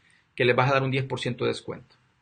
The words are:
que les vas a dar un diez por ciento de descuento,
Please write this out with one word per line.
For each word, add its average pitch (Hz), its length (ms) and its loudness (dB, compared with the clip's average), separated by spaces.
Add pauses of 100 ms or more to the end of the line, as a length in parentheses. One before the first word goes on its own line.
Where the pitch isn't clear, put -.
(360)
que 123 100 2
les 120 100 4
vas 127 140 4
a 139 40 2
dar 135 100 2
un 131 80 -2
diez 131 140 -2
por 131 140 -6
ciento 123 260 -4
de 117 60 2
descuento, - 440 -12 (260)